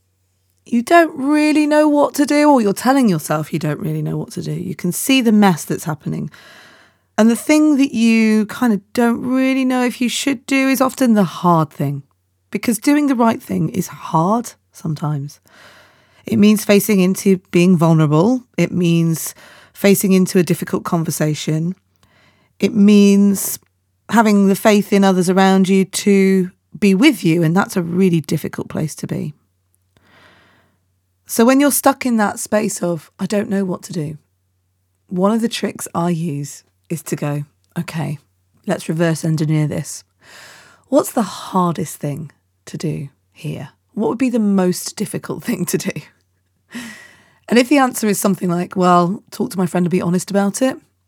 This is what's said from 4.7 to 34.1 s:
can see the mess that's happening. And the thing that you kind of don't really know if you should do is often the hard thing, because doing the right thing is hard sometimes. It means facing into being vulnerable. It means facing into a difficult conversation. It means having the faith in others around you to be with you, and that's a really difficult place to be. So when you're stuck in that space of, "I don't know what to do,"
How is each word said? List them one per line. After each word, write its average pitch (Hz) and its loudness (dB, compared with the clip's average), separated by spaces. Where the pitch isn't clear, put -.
can 175 -6
see 262 -2
the 226 2
mess 202 4
that's - -6
happening. 156 -8
And 220 4
the 233 0
thing 302 2
that 269 0
you 226 2
kind 233 -2
of 196 -2
don't 233 0
really 262 0
know 254 0
if 240 -4
you 240 0
should - -4
do 269 0
is 269 0
often 254 2
the 208 4
hard 165 2
thing, 139 -6
because 214 -4
doing 294 2
the 269 2
right 226 0
thing 185 -4
is - -6
hard 180 -4
sometimes. 147 -8
It 226 -2
means 208 4
facing 202 2
into 185 2
being 180 4
vulnerable. 165 2
It 175 0
means 165 0
facing 196 2
into 185 2
a 180 4
difficult - -4
conversation. 160 -4
It 196 0
means 202 4
having 208 4
the 196 4
faith 208 2
in 196 4
others 185 2
around 190 4
you 190 4
to 190 2
be 196 4
with 233 2
you, 170 2
and 160 2
that's - 0
a 185 -2
really 170 0
difficult - -6
place - -6
to - -14
be. - -8
So - 0
when 262 4
you're 285 2
stuck 269 0
in 247 0
that 202 -2
space 214 -4
of, 170 -6
"I 196 -6
don't 202 -4
know 196 -2
what 185 -8
to - -16
do," 156 -8